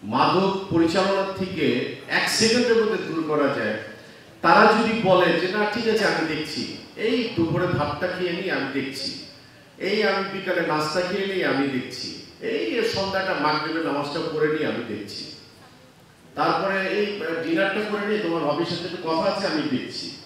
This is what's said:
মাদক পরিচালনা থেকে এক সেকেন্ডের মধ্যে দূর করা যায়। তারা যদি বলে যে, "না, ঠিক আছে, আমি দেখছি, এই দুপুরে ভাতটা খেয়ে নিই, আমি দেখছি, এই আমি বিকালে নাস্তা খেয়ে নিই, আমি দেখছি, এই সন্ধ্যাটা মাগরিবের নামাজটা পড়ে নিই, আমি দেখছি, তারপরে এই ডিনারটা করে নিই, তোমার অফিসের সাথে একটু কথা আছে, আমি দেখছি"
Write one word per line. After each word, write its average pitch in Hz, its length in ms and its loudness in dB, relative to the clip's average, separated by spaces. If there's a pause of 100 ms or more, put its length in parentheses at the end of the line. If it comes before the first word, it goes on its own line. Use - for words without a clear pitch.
মাদক 175 680 2
পরিচালনা 190 680 4
থেকে 151 580 0 (120)
এক 170 200 2
সেকেন্ডের 233 480 4
মধ্যে 202 280 2
দূর 165 240 -2
করা 143 260 2
যায়। 107 240 -2 (640)
তারা 220 300 8
যদি 226 300 2
বলে 180 380 6
যে, 185 80 0
"না, 208 260 0
ঠিক 233 140 -2
আছে, 208 160 2
আমি 156 320 0
দেখছি, 151 400 -6 (200)
এই 240 400 0
দুপুরে 170 300 0
ভাতটা - 400 -2
খেয়ে 175 260 -2
নিই, 190 180 -4
আমি 135 300 -2
দেখছি, - 460 -8 (520)
এই 208 240 0
আমি 196 360 0
বিকালে 175 280 -2
নাস্তা 151 340 0
খেয়ে 190 260 -2
নিই, 185 180 -2
আমি 135 240 0
দেখছি, - 580 -8 (140)
এই 285 440 -2 (100)
সন্ধ্যাটা 190 400 -2
মাগরিবের 151 520 0
নামাজটা 143 340 -2 (120)
পড়ে 151 200 2
নিই, 151 140 -2
আমি 110 180 -4
দেখছি, 104 480 -10 (1040)
তারপরে 190 540 0
এই 202 320 0 (240)
ডিনারটা 196 360 2 (100)
করে 208 160 -2
নিই, 208 120 0
তোমার 165 240 0
অফিসের 165 340 0
সাথে 165 180 -6
একটু 165 140 -8
কথা 165 220 2
আছে, 196 160 -2
আমি 147 320 0
দেখছি" - 320 -8 (160)